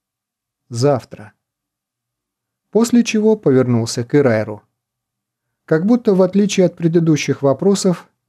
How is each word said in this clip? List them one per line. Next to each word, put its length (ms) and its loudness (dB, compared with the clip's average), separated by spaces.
«Завтра». 640 -4
После 340 0
чего 320 0
повернулся 680 0
к 100 -4
Ирайру. 480 0
Как 220 0
будто, 280 2
в 80 2
отличие 440 0
от 100 -4
предыдущих 640 -2
вопросов, 640 -2